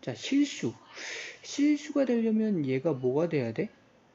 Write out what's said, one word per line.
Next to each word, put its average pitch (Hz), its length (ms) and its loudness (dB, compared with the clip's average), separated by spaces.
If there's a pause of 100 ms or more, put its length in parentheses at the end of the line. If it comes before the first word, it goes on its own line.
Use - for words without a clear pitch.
자, - 140 -8
실수. 277 580 0 (680)
실수가 294 640 0
되려면 220 600 2
얘가 131 280 2
뭐가 131 360 2
돼야 131 240 0
돼? 208 160 -4 (460)